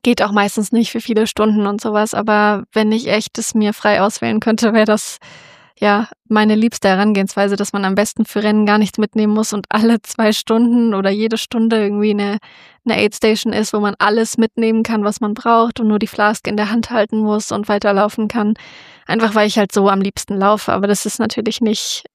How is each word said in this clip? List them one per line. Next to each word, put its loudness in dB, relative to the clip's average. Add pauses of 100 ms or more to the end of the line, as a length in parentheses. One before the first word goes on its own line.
geht 2
auch 0
meistens 0
nicht 2
für -6
viele 0
Stunden 0
und -4
sowas. -2
Aber 0
wenn 2
ich 0
echt -2
es -8
mir 2
frei 2
auswählen -2
könnte, 0
wäre 4
das, -2 (600)
ja, 0 (200)
meine 4
liebste 0
Herangehensweise, 0
dass -4
man -2
am 0
besten 0
für -4
Rennen 2
gar 4
nichts 0
mitnehmen 0
muss 0
und -6
alle 2
zwei 0
Stunden 2
oder 0
jede -2
Stunde 0
irgendwie 0
eine, -2 (480)
eine 2
Aid 0
Station 0
ist, -2
wo 0
man 0
alles 0
mitnehmen 0
kann, -2
was -2
man -4
braucht 0
und 0
nur 2
die -2
Flask -2
in -4
der -2
Hand -2
halten 0
muss -2
und -4
weiterlaufen 0
kann. 0 (520)
Einfach 0
weil 4
ich -2
halt 0
so 2
am 0
liebsten -4
laufe. 0
Aber 0
das 0
ist -6
natürlich -4
nicht, -4 (100)